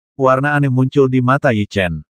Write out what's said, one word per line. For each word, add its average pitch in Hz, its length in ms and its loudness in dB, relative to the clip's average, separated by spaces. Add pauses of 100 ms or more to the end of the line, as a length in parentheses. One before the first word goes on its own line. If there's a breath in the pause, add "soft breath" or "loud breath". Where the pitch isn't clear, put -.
(200)
warna 135 320 0
aneh 143 160 0
muncul 131 400 2
di 127 160 0
mata 135 240 0
Yi 107 160 0
Chen. 85 400 -6 (160)